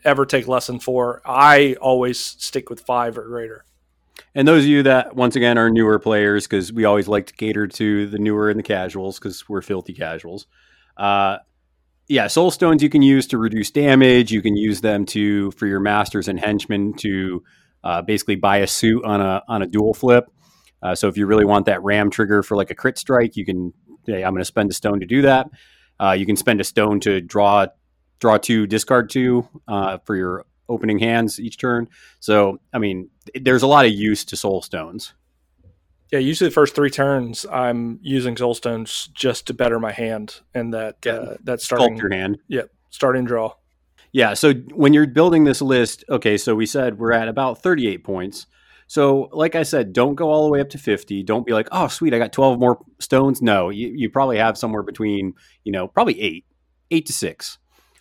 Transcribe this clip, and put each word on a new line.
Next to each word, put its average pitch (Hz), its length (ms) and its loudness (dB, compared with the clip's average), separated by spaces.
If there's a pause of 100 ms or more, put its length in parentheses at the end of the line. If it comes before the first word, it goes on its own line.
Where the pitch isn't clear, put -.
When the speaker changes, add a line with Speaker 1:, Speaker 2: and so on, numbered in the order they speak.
Speaker 1:
ever 139 220 2
take 123 200 -2
less 127 200 -2
than 123 120 -10
four. 123 460 -4
I 143 560 6
always 127 380 0
stick - 500 -10
with 117 120 -16
five 120 360 -4
or 113 100 -14
greater. 113 380 -12 (720)
Speaker 2:
And 139 120 4
those 156 160 8
of 143 60 2
you 143 140 4
that, 127 320 4
once 123 200 2
again, 120 220 4
are 113 140 4
newer 110 260 4
players, 104 480 0
'cause 98 260 -4
we 113 140 0
always 101 220 2
like 104 200 0
to - 60 -20
cater 107 340 -4
to 104 380 -2
the 104 140 -8
newer 107 300 0
and 107 100 -2
the 101 40 -6
casuals, 95 540 -6
'cause - 320 -14
we're 101 140 -6
filthy 92 300 -8
casuals. 82 520 -12 (520)
Uh, 101 400 0 (720)
yeah, 120 200 0
soul 170 240 2
stones 160 320 2
you 147 60 4
can 147 120 4
use 135 260 6
to 123 120 -4
reduce 110 320 -2
damage. 131 600 6
You 107 120 -2
can 104 120 2
use 104 260 -2
them 101 260 0
to, 104 440 -2
for - 140 -8
your 98 140 -2
masters 101 480 -2
and 95 120 -4
henchmen 104 580 -2
to, 95 440 -6 (420)
uh, 87 200 -4
basically 104 320 -2
buy 98 220 2
a 98 100 0
suit 113 360 0
on 104 160 0
a, 98 280 -2
on 110 160 -4
a 90 40 -6
dual 104 280 0
flip. 123 300 4 (580)
Uh, 92 100 -4
so - 140 -2
if 92 100 -2
you 101 80 0
really 107 200 4
want 101 200 4
that 95 160 -2
ram 101 300 0
trigger 104 320 0
for, 107 120 -4
like, 101 140 -2
a - 60 -12
crit - 220 -4
strike, 120 380 0
you 101 100 -8
can, 90 280 -6 (320)
"Hey, 95 180 -6
I'm 95 100 -2
gonna 92 120 -4
spend 104 240 -2
a - 40 -8
stone 101 260 -4
to 92 80 -8
do 131 160 2
that." 135 260 4 (500)
Uh, 98 120 0
you 95 160 0
can 104 80 2
spend 107 260 0
a - 20 -2
stone 104 360 0
to 98 220 0
draw, 101 440 2 (540)
draw 110 180 4
two, 110 300 0
discard 110 420 0
two, 123 380 0 (200)
uh, 95 380 -4
for 104 100 -4
your 92 300 -4 (220)
opening 110 320 -2
hands 117 400 0
each 113 180 -12
turn. 120 300 -4 (320)
So, 101 400 2 (140)
I 127 60 -4
mean, 95 300 -6 (240)
th-, 131 100 -12
there's 127 200 4
a 131 40 2
lot 143 180 6
of 113 80 4
use 104 320 -4
to - 100 -14
soul 95 280 -4
stones. 85 500 -12 (1000)
Speaker 1:
Yeah, 143 80 0
usually 156 300 0
the - 40 -10
first 147 220 2
three 143 140 2
turns, 135 600 -4
I'm 120 500 -4
using 127 360 -4
soul 120 160 -2
stones 113 600 -8
just - 340 -4
to 143 60 -8
better 117 260 -2
my 110 120 -6
hand 110 500 -8 (120)
and 117 200 -6
that, 110 320 -8
Speaker 2:
Yeah. 117 80 -2
Speaker 1:
uh, 113 300 -10
that 123 160 -6
Speaker 2:
Sculpt - 20 -14
Speaker 1:
starting 120 360 -2
Speaker 2:
your 104 140 -4
hand. 95 260 -6 (100)
Speaker 1:
Yep, 127 220 -8 (200)
starting 127 360 -2
draw. 113 280 -6 (580)
Speaker 2:
Yeah, 113 220 2
so 143 200 4 (200)
when 151 200 4
you're 151 140 4
building 156 380 4
this 135 160 0
list, 127 480 0
okay, 110 280 0
so 113 180 0
we 110 100 -2
said 120 340 -4
we're 113 140 -2
at 113 140 0
about 120 340 -4
thirty-eight 123 420 -2
points. 95 420 -8 (420)
So, 139 460 0
like 156 220 -2
I 160 80 0
said, 120 300 -2
don't 123 220 2
go 160 160 -2
all 151 140 2
the 151 60 2
way 143 100 2
up 139 80 -6
to 143 80 -16
fifty. 101 460 -4
Don't 110 220 -4
be 120 80 -2
like, 110 180 -2
"Oh, 175 160 0
sweet, 147 260 -2
I 117 60 2
got 113 120 -4
twelve 131 280 2
more 123 200 2 (200)
stones." 135 420 0
No, 98 280 2
you, 104 260 -8
you 113 140 -4
probably 135 280 0
have 110 200 2
somewhere 110 260 -6
between, 101 500 -6 (300)
you 104 80 -8
know, 95 160 -6
probably 190 340 0
eight, 92 240 -8 (460)
eight 165 160 -2
to - 60 -10
six. - 440 -10 (440)